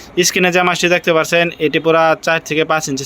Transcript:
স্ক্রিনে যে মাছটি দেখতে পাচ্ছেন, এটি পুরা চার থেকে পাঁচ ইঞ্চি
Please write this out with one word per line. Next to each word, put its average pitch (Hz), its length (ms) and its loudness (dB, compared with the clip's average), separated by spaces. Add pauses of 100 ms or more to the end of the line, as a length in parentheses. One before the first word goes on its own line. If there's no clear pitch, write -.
(260)
স্ক্রিনে 180 280 0
যে 180 140 4
মাছটি 175 260 -2
দেখতে 175 220 0
পাচ্ছেন, 170 300 0 (200)
এটি 151 180 0
পুরা 165 200 2 (220)
চার 165 120 0 (100)
থেকে 156 220 -2
পাঁচ 156 200 0
ইঞ্চি 135 140 -6